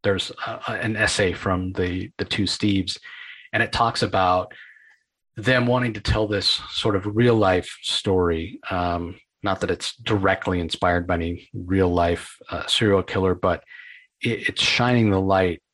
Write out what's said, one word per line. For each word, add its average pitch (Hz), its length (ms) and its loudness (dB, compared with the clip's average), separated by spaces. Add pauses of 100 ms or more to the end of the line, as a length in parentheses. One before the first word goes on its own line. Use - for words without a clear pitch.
there's 98 280 -2 (160)
a, - 220 -8
a, - 40 -6
an 110 240 -4
essay 104 360 2
from 92 400 -2
the, 92 460 -4
the 98 60 -4
two - 180 -4
Steves, 98 560 0 (540)
and 110 100 0
it 113 100 -2
talks 117 300 0
about 92 500 2 (840)
them 120 300 2
wanting 123 280 0
to 104 60 -10
tell 110 260 0
this 101 340 -2 (100)
sort 104 260 0
of 101 200 -4
real 120 200 6
life 92 460 2
story. 87 760 0 (100)
Um, 87 480 -2 (240)
not 98 180 -2
that 95 100 -2
it's - 260 -6
directly 98 640 0
inspired 87 460 0
by 90 80 0
any 85 400 -4
real 92 340 2
life, 87 480 0 (140)
uh, 82 160 -8
serial 98 360 2
killer, 92 320 0
but 87 300 -2 (560)
it, 113 300 -2
it's - 120 -4
shining 120 480 4
the 95 100 4
light 95 420 2 (120)